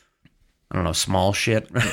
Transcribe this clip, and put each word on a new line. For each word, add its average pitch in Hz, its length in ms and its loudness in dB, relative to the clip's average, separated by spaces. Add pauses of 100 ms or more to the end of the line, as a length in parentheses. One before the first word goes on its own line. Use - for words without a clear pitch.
(720)
I - 60 -4
don't 92 80 0
know, 80 80 -2
small 95 400 2
shit, 110 360 0
<laughs> - 40 -20
right? 117 200 0